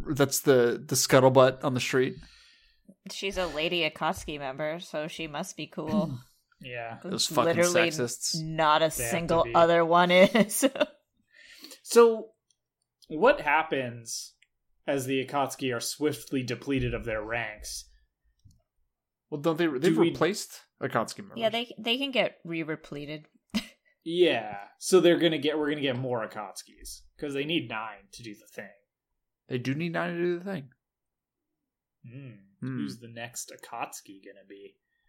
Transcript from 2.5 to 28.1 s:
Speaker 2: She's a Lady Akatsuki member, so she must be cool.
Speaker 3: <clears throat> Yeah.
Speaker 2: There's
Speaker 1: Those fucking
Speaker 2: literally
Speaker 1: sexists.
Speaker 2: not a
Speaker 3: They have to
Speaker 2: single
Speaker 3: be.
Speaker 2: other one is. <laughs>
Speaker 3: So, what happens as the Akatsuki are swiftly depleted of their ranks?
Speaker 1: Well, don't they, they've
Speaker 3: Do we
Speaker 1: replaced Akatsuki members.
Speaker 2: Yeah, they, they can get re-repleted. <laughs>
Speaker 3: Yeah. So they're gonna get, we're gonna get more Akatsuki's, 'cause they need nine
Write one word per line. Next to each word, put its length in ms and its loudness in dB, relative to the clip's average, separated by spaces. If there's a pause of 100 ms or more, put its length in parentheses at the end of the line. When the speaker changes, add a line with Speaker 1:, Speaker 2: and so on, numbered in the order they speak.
Speaker 2:
She's 260 -8
a 100 -2
Lady 420 -2
Akatsuki 500 -6
member, 400 -6
so 280 -8
she 200 -10
must 300 -10
be 100 -10
cool. 560 -2
Speaker 3:
<clears throat> 60 -20 (320)
Yeah. 420 -12
Speaker 2:
There's 80 -10
Speaker 1:
Those 160 -2
fucking 300 2
Speaker 2:
literally 320 4
Speaker 1:
sexists. 520 -4
Speaker 2:
not 360 2
a 20 2
Speaker 3:
They 60 4
have 100 -2
to 140 -4
Speaker 2:
single 340 0
Speaker 3:
be. 100 -2
Speaker 2:
other 300 6
one 260 4
is. 600 6
<laughs> 1120 -10
Speaker 3:
So, 460 6 (800)
what 320 4
happens 920 -2 (540)
as 180 -2
the 180 -2
Akatsuki 520 -2
are 60 -6
swiftly 600 -4
depleted 520 -4
of 100 -8
their 160 -4
ranks? 680 -10 (1400)
Speaker 1:
Well, 120 -8
don't 160 0
they, 100 2
they've 140 -2 (120)
Speaker 3:
Do 60 2
we 100 4
Speaker 1:
replaced 520 -2 (200)
Akatsuki 380 -2
members. 180 -18
Speaker 2:
Yeah, 120 0
they, 280 -6
they 200 -2
can 140 -6
get 340 -2
re-repleted. 800 -10 (280)
<laughs> 80 -4 (420)
Speaker 3:
Yeah. 520 2 (240)
So 220 6
they're 180 6
gonna 180 2
get, 220 -2
we're 100 -2
gonna 120 -4
get 180 -2
more 280 -4
Akatsuki's, 760 -14 (160)
'cause 140 -8
they 120 -4
need 240 -2
nine 440 -10